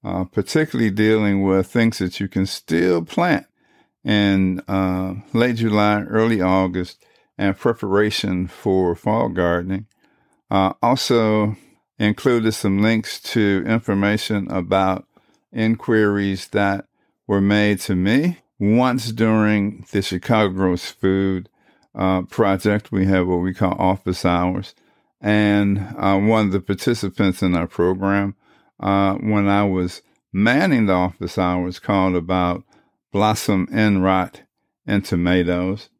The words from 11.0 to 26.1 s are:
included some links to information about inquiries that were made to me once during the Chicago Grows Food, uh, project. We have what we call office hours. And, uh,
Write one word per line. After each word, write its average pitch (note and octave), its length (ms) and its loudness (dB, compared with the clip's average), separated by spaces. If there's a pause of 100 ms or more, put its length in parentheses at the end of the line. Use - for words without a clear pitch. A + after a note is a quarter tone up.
included A2 540 0
some G2 300 -2
links A2 380 0
to G2+ 460 0
information G#2 840 -2
about F#2+ 560 0 (440)
inquiries G#2+ 960 0
that G2+ 360 -2 (400)
were G2+ 160 0
made G#2 380 2
to - 160 -4
me B2+ 420 0 (220)
once A#2 520 0
during G#2+ 800 0
the G2+ 100 0
Chicago G2 520 0
Grows F#2 380 -2
Food, F#2+ 580 -2 (460)
uh, F#2+ 260 0
project. G#2 680 0
We G2 140 0
have F#2 220 2
what F2+ 100 0
we F2+ 160 -2
call F#2 260 -2
office F#2 440 -2
hours. F2+ 520 -2 (440)
And, G#2 600 2 (180)
uh, G2 220 0